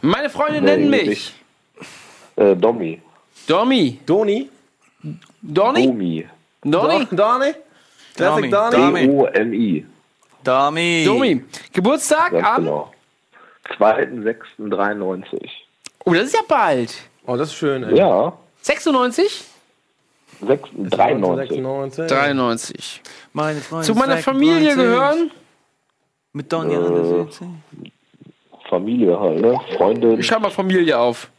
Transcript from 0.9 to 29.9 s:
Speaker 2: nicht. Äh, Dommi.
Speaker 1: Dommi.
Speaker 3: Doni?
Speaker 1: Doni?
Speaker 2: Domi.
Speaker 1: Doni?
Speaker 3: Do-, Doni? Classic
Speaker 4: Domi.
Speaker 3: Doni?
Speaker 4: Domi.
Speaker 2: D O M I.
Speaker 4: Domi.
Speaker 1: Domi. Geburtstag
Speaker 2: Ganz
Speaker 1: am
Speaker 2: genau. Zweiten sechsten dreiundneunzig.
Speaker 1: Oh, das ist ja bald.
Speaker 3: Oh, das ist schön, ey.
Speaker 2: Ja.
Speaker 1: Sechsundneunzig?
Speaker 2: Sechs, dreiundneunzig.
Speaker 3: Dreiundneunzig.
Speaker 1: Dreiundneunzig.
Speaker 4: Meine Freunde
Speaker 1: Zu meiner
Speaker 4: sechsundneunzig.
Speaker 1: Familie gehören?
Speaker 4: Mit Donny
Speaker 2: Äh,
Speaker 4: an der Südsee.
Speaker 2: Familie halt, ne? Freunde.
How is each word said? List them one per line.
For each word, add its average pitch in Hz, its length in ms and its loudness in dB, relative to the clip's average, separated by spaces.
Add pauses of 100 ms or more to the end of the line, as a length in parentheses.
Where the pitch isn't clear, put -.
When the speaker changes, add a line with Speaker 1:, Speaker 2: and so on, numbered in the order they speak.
Speaker 2:
nicht. - 260 -6 (1040)
Äh, 101 180 6
Dommi. 92 460 -2 (460)
Speaker 1:
Dommi. 185 580 0
Speaker 3:
Doni? 208 440 0 (920)
Speaker 1:
Doni? 240 500 2
Speaker 2:
Domi. 85 360 -4 (360)
Speaker 1:
Doni? 240 460 2
Speaker 3:
Do-, 185 60 -4
Doni? 247 380 2 (640)
Classic 151 340 0
Speaker 4:
Domi. - 0 -
Speaker 3:
Doni? 117 220 2
Speaker 4:
Domi. 127 360 4
Speaker 2:
D - 20 4
O 139 160 4
M 113 280 0
I. 98 320 -2 (580)
Speaker 4:
Domi. 156 600 2
Speaker 1:
Domi. 202 380 2 (300)
Geburtstag 302 580 0
Speaker 2:
Ganz 170 160 2
Speaker 1:
am 214 160 0
Speaker 2:
genau. - 280 -4 (840)
Zweiten 110 480 0
sechsten 107 460 -8
dreiundneunzig. 98 960 -6 (400)
Speaker 1:
Oh, 175 80 2
das 185 120 2
ist 302 100 -4
ja 440 120 2
bald. 160 460 0 (320)
Speaker 3:
Oh, 123 100 -4
das 151 140 -4
ist - 60 -14
schön, 139 280 -2
ey. - 140 2
Speaker 2:
Ja. 151 360 2 (280)
Speaker 1:
Sechsundneunzig? 277 840 -2 (1000)
Speaker 2:
Sechs, 135 320 -2
dreiundneunzig. 101 720 0
Speaker 3:
Dreiundneunzig. 139 580 -6
Speaker 1:
Dreiundneunzig. 135 920 -2 (320)
Speaker 4:
Meine 151 260 -4
Freunde 160 280 -10
Speaker 1:
Zu 220 80 0
meiner 262 200 2
Speaker 4:
sechsundneunzig. 277 380 2
Speaker 1:
Familie 311 220 4
gehören? 277 560 2 (1000)
Speaker 4:
Mit 143 200 -8
Donny 160 200 -2
Speaker 2:
Äh, 175 40 0
Speaker 4:
an 175 160 0
der 85 120 2
Südsee. - 400 -2 (1200)
Speaker 2:
Familie 101 500 0
halt, 85 220 0
ne? 117 180 2 (180)
Freunde. 113 420 2